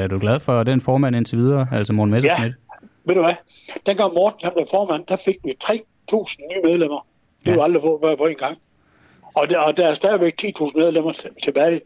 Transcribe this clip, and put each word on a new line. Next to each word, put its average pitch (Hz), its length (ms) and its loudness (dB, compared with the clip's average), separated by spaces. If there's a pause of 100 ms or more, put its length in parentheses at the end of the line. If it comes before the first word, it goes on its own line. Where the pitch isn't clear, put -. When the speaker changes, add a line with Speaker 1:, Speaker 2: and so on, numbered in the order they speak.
Speaker 1:
er 95 40 -2
du 95 120 -2
glad 107 200 0
for 120 240 0
den 127 180 0
formand 131 340 0
indtil 120 220 -2
videre? 131 340 2
Altså 107 220 -2
Morten 104 180 2
Messerschmidt? 123 420 0 (280)
Speaker 2:
Ja. - 60 -20 (180)
Ved 180 100 0
du 185 60 2
hvad? 165 120 2 (520)
Dengang 196 280 0
Morten, 196 300 0
han 175 120 -4
blev 160 160 -2
formand, 185 340 -2
der 185 100 -4
fik 190 280 -2
vi 139 160 -6
tre 220 240 -2 (240)
tusind 196 380 -4 (100)
nye 170 160 2
medlemmer. 151 340 -2 (400)
Det 120 60 2
Speaker 1:
Ja. 175 40 2
Speaker 2:
var 151 80 4
aldrig 160 180 2
på, 156 220 0
på, 156 120 2
på 143 100 0
en 160 100 0
gang. 135 220 -6 (800)
Og 147 140 2
der, 175 100 2
og 151 180 2
der 175 100 4
er 151 60 2
stadigvæk 175 440 2
ti 202 140 -6
tusind 151 300 -2
medlemmer 160 300 2
t-, - 320 -14
tilbage. 151 420 0